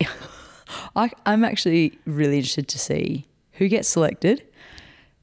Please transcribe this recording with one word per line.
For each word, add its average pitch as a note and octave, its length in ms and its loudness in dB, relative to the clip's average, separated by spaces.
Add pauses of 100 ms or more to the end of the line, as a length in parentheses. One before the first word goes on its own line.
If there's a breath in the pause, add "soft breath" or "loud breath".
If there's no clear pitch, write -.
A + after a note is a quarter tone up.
<laughs> D#3+ 40 0 (920 loud breath)
I, A3+ 160 2 (140)
I'm A3 180 4
actually E3+ 640 2
really C#3+ 320 0
interested C3+ 320 -2
to D3 100 -8
see - 480 -4 (260)
who G3 140 2
gets G#3+ 220 0
selected, E3+ 540 2 (800 loud breath)